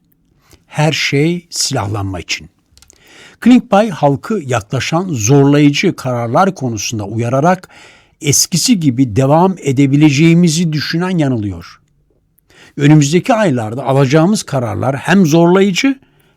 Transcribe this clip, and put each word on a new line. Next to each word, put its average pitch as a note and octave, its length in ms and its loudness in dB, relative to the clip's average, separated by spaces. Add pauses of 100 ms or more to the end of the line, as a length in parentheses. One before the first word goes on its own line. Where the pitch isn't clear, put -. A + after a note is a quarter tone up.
(680)
Her D3+ 240 -2
şey D#3+ 580 -2
silahlanma G2+ 680 -6
için. - 300 -12 (920)
Klingbeil A3+ 480 4
halkı D3+ 560 -2
yaklaşan C3 640 -4
zorlayıcı C#3+ 840 2
kararlar C3 600 -2
konusunda A2+ 480 -8
uyararak B2 680 -2 (520)
eskisi F3 580 -2
gibi B2+ 360 -2
devam D#3+ 420 2
edebileceğimizi D3+ 1160 2
düşünen F3 440 -4
yanılıyor. G#2+ 640 -4 (960)
"Önümüzdeki D3+ 560 4
aylarda B2+ 520 -2
alacağımız C#3+ 580 2
kararlar A#2+ 520 -4
hem F3 300 2
zorlayıcı F3+ 720 2 (380)